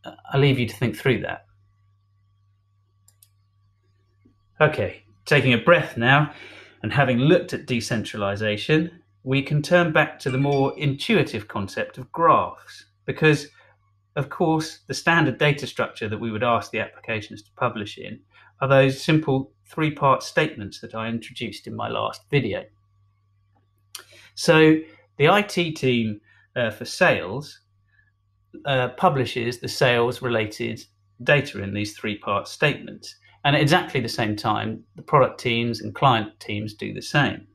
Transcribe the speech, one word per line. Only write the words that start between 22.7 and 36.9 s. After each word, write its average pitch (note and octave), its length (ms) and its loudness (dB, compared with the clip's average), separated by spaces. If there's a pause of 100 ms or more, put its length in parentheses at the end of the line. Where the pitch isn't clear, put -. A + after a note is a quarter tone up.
So D#3 440 6 (380)
the D3 120 4
I G3+ 140 6
T F3 280 -4
team, A#2 500 -2 (360)
uh, A#2 140 0
for A#2 140 -12
sales, A#2 760 -2 (1040)
uh, C3 240 0
publishes C3 720 -2
the B2+ 80 -10
sales-related A#2 1160 0 (380)
data C3 400 0
in G2 100 -6
these G#2 240 -6
three-part G2+ 520 -4
statements. - 680 -4 (300)
And C#3+ 100 4
at D3 80 4
exactly D#3+ 380 2
the A2+ 80 -6
same G#2+ 260 -2
time, G#2+ 480 -4 (140)
the - 60 -20
product - 380 2
teams A#2 400 -2
and G#2+ 140 -10
client A2+ 460 2
teams G#2+ 340 -8
do G#2 180 -10